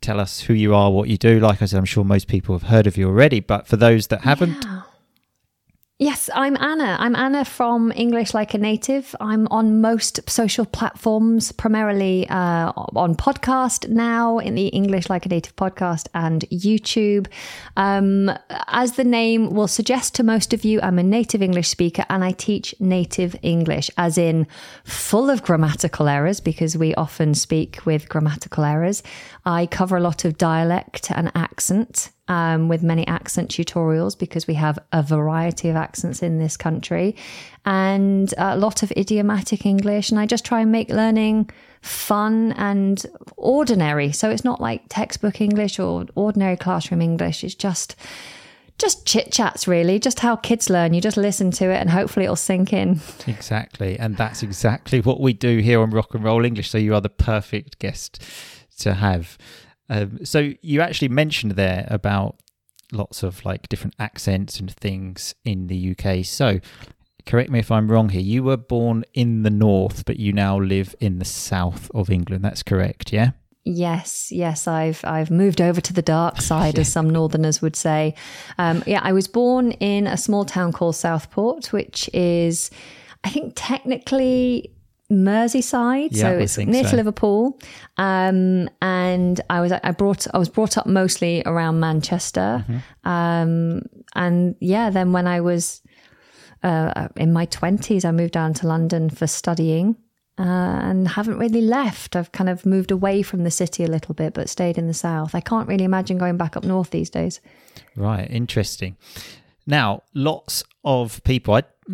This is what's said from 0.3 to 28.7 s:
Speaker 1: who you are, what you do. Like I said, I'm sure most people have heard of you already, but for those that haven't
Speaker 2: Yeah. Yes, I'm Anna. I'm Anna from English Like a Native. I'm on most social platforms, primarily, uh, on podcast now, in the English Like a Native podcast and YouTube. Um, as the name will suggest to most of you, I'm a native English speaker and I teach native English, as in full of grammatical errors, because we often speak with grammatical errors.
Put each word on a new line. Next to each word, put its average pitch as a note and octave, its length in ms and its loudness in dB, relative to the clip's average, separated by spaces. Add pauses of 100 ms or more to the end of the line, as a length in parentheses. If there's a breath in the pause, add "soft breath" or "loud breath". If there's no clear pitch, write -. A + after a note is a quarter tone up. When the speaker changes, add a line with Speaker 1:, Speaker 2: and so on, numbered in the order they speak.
Speaker 1:
who - 120 2
you G#2+ 220 6
are, G2+ 160 6
what G2+ 180 2
you G#2+ 80 0
do. A2+ 240 6
Like G#2+ 220 4
I - 40 0
said, F#2+ 120 0
I'm F#2+ 80 2
sure G2+ 180 0
most G2 240 2
people F#2+ 260 0
have F2 140 -4
heard A2+ 180 8
of F#2+ 120 0
you F#2+ 80 2
already, A2+ 340 6
but G#2 260 -2
for A2+ 100 2
those A2+ 320 6
that G#2+ 140 4
haven't D#3+ 420 2
Speaker 2:
Yeah. F#3 160 -10 (1160)
Yes, C#4 360 0
I'm C4+ 220 2
Anna. C#4+ 420 0
I'm A#3 160 2
Anna C4+ 300 0
from A#3 500 0
English A#3 400 0
Like G#3+ 200 -2
a G#3+ 40 0
Native. G#3+ 600 -2
I'm A3 320 0
on A3 280 4
most A3+ 480 0
social A3+ 360 0
platforms, A3 880 0
primarily, G3+ 760 2
uh, E3+ 460 0
on - 400 0
podcast C4 760 -2
now, A#3 500 2
in - 180 -2
the G3 120 0
English G3 400 0
Like F#3 180 -2
a - 20 -4
Native E3+ 260 -2
podcast F#3 580 -4
and E3 280 0 (100)
YouTube. G#3 800 0 (480 loud breath)
Um, G3 560 2 (340)
as A#3+ 260 0
the C4 120 0
name A3+ 460 2
will G#3 180 2
suggest B3 480 -2
to B3 80 2
most A3 280 2
of A3 120 -2
you, G#3+ 160 2
I'm F3+ 180 2
a F3 60 2
native A3 360 2
English F3+ 280 0
speaker - 400 0
and F#3+ 160 0
I F#3 80 0
teach - 480 -4
native F#3 600 0
English, E3 540 0
as E3+ 220 0
in E3 300 2 (340 loud breath)
full - 480 0
of A3 140 0
grammatical D#3 640 0
errors, D3 320 0
because D#3+ 360 -2
we D#3+ 200 0
often D#3 360 0
speak - 540 -2
with D3+ 220 0
grammatical D3+ 560 -2
errors. E3 400 0 (400 loud breath)